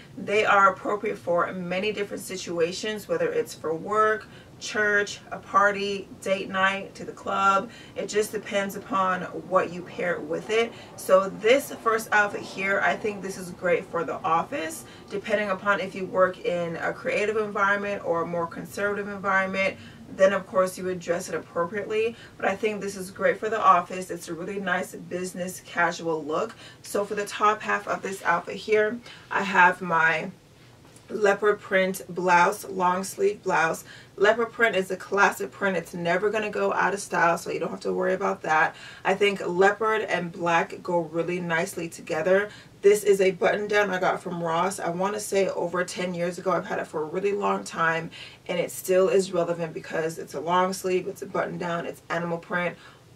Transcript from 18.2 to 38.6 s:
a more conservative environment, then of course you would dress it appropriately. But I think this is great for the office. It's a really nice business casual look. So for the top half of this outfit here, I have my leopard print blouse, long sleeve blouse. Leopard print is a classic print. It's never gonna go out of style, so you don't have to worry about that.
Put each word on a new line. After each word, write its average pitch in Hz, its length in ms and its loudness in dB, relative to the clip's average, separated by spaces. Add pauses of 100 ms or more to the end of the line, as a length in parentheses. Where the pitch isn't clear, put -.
a - 20 -2
more 170 220 -2
conservative 202 600 -4
environment, 190 680 0 (320)
then 190 240 4
of 190 140 -2
course 185 300 2
you 185 80 -8
would 185 140 -4
dress 175 300 -4
it 180 60 -4
appropriately. 214 800 -2 (220)
But - 100 -2
I 190 80 2
think 214 260 -2
this 196 140 -6
is 190 160 -10
great 180 280 0
for 220 100 -4
the 220 120 -2
office. 185 480 4
It's 170 200 -8
a 170 40 -8
really 185 260 -6
nice 185 360 -2
business 180 720 -8
casual 170 580 -2
look. 175 320 -4 (260)
So 208 240 -2
for 208 100 -6
the 202 100 -2
top 208 360 0
half 208 260 -4
of - 140 -4
this 190 220 -8
outfit 170 320 0
here, 214 440 2 (320)
I 196 120 0
have 185 380 4
my 165 500 2 (800)
leopard 202 500 2
print 190 500 0
blouse, 180 580 2
long 185 360 0
sleeve 202 400 -2
blouse. 165 400 0 (320)
Leopard 220 360 4
print 220 240 2
is 190 140 0
a 190 60 -4
classic 196 560 2
print. 190 260 -2
It's - 160 -6
never 180 380 0
gonna 214 180 -2
go 196 240 0
out 180 220 2
of 196 40 -6
style, 170 380 2
so - 140 -6
you - 80 -4
don't 190 100 -4
have 190 120 -10
to 190 120 -2
worry 185 220 0
about 190 260 -2
that. 160 340 2 (280)